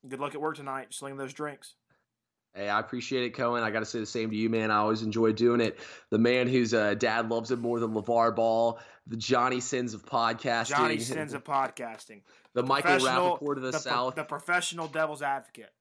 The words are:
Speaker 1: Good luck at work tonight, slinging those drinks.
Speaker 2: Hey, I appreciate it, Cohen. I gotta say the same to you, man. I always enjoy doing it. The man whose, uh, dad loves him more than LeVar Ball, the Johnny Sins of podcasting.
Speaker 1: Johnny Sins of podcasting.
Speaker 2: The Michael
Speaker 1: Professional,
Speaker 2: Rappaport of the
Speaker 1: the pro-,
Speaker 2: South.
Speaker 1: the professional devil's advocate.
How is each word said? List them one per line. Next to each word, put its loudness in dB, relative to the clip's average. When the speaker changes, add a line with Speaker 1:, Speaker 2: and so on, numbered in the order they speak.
Speaker 1:
Good -10
luck -6
at -6
work -4
tonight, -8
slinging -10
those -8
drinks. -12
Speaker 2:
Hey, -6
I 2
appreciate -4
it, -4
Cohen. 0
I 0
gotta -2
say -6
the -4
same -4
to -4
you, 2
man. 0
I 4
always 2
enjoy 2
doing 4
it. 0
The 2
man 4
whose, 4
uh, 4
dad 0
loves -2
him 0
more -2
than 0
LeVar 2
Ball, 2
the -8
Johnny 2
Sins -4
of -14
podcasting. 0
Speaker 1:
Johnny 2
Sins -4
of -10
podcasting. -6
Speaker 2:
The 0
Michael 2
Speaker 1:
Professional, 2
Speaker 2:
Rappaport -2
of -6
the -4
Speaker 1:
the -2
pro-, -
Speaker 2:
South. -2
Speaker 1:
the -6
professional -2
devil's -2
advocate. -6